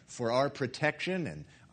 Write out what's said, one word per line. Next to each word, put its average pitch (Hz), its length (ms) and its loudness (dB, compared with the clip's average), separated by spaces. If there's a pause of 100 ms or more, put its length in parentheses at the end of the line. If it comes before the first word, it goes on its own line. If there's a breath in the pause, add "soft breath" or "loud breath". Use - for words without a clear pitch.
for 117 240 -2
our 135 180 4
protection 151 800 0
and, 92 180 -8 (280 soft breath)